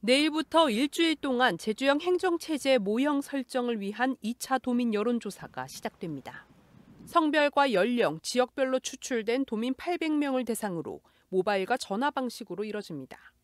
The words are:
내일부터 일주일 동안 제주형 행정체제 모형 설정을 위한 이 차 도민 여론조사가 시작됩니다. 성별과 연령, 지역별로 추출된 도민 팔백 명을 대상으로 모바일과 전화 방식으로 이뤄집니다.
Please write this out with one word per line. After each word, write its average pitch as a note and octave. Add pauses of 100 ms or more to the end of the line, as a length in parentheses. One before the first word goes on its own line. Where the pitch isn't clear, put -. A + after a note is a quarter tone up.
내일부터 D4+
일주일 D4
동안 B3
제주형 C4+
행정체제 E4
모형 B3+
설정을 B3
위한 A3
이 A3+
차 -
도민 B3
여론조사가 G#3
시작됩니다. - (600)
성별과 D4
연령, F#3+
지역별로 C4
추출된 B3
도민 A#3+
팔백 E4
명을 C#4
대상으로 F3 (300)
모바일과 F#3+
전화 C4
방식으로 A3+
이뤄집니다. G3+ (260)